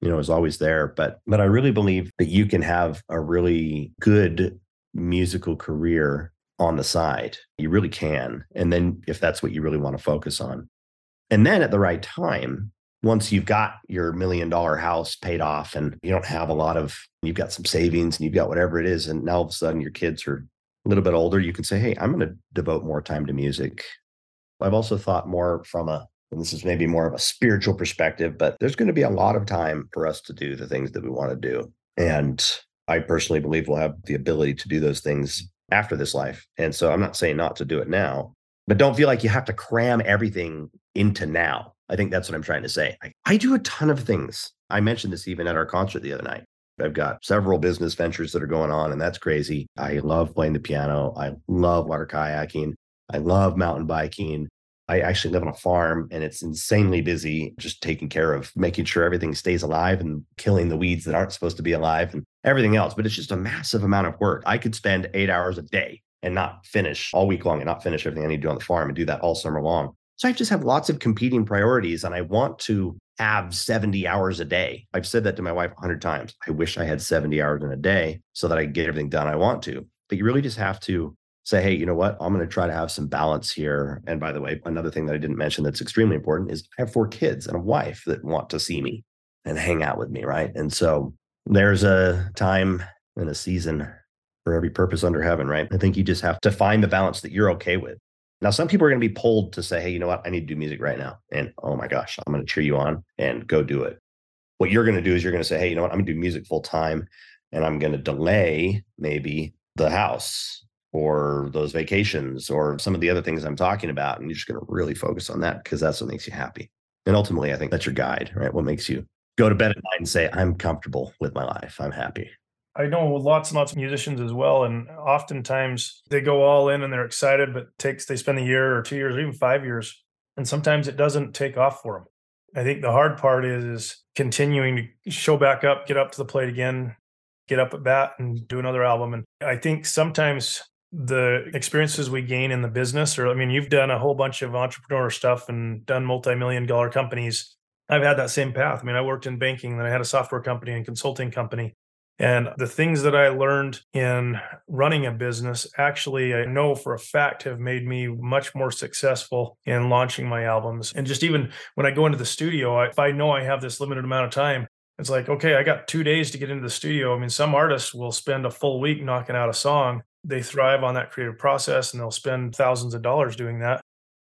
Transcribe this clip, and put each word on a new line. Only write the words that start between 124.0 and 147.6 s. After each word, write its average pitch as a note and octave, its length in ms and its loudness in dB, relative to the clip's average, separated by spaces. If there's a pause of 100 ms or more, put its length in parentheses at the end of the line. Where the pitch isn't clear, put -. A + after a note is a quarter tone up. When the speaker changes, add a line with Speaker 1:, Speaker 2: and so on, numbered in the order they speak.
Speaker 2:
as A#2 100 -2
well. C3+ 320 4
And A#2 260 -2
oftentimes C3+ 1200 -2
they C#3+ 100 2
go C#3 220 4
all C#3+ 260 6
in C#3 140 0
and C3 100 -6
they're B2 120 -2
excited, C3+ 460 2
but B2 120 -6
it - 160 -20
takes, - 260 -4
they C#3 100 -4
spend C#3 220 -2
a B2+ 60 -2
year C3 340 2
or A2+ 60 -2
two C#3+ 120 -8
years C3+ 200 -2
or C3+ 40 -2
even D3 140 -2
five C3+ 320 2
years. A#2 380 -8 (340)
And C3 100 -6
sometimes D3+ 400 2
it C#3 80 -8
doesn't C#3+ 380 2
take C#3 240 -4
off C3+ 240 2
for G#2 160 -8
'em. F2 80 -16 (500)
I B2+ 80 -4
think C3+ 200 -2
the A#2+ 80 2
hard D3 260 4
part B2+ 280 4
is, B2 180 -2
is A#2 400 -8 (120)
continuing C3 720 0 (160)
to G3+ 40 -8
show D#3 280 2
back C3+ 260 4
up, C#3 240 2
get C#3 100 0
up C3+ 140 2
to - 80 -14
the C3+ 60 -4
plate C3 240 0
again, B2+ 460 -4 (520)
get C3+ 100 2
up C3 160 2
at D3 80 -10
bat C3+ 380 4
and A#2 280 -6
do B2+ 120 -6
another B2+ 240 0
album. A#2+ 320 2
And A2+ 100 -8 (160)
I C3+ 140 -2
think D#3 320 -2
sometimes D#3 720 0 (320)
the B2+ 640 0
experiences D3 560 0
we B2+ 100 -2
gain B2+ 300 -2
in B2 100 0
the A#2+ 60 -2
business, B2+ 500 0
or, B2 100 2
I B2 60 2
mean, B2+ 160 0
you've C#3 200 0
done C3+ 200 4
a B2+ 80 2
whole C#3 160 2
bunch C3+ 300 0
of B2 120 -6
entrepreneur B2+ 540 -2
stuff B2 400 0
and A2+ 380 -6
done C3 180 0
multi-million B2 640 0
dollar A#2+ 240 2
companies. A#2+ 640 -4 (340)